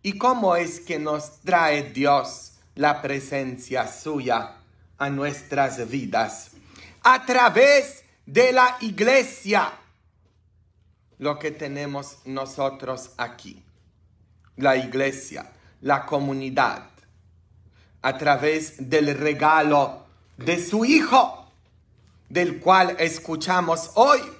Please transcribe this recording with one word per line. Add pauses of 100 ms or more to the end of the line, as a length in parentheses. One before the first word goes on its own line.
¿Y
cómo
es
que
nos
trae
Dios (220)
la
presencia
suya (420)
a
nuestras
vidas? (520)
A
través (240)
de
la
iglesia, (1500)
lo
que
tenemos
nosotros
aquí. (960)
La
iglesia, (280)
la
comunidad, (1120)
a
través
del
regalo (300)
de
su
Hijo, (800)
del
cual
escuchamos
hoy. (200)